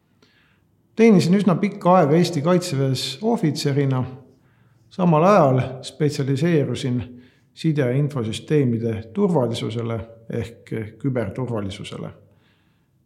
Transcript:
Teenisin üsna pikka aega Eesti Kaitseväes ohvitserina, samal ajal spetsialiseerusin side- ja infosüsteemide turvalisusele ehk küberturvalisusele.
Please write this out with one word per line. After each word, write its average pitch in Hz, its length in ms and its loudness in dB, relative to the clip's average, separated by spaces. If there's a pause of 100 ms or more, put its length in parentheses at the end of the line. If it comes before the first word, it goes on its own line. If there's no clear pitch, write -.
(960)
Teenisin 190 400 6
üsna 190 240 2
pikka 185 400 2
aega 151 160 4
Eesti 170 240 2
Kaitseväes 135 800 -2
ohvitserina, 143 840 -2 (840)
samal 175 480 4
ajal 131 300 4 (180)
spetsialiseerusin 135 1300 -2 (340)
side- 147 320 -2
ja 123 80 0
infosüsteemide 117 1200 -2
turvalisusele 120 840 -2 (320)
ehk - 400 -10 (280)
küberturvalisusele. 110 1120 -6 (960)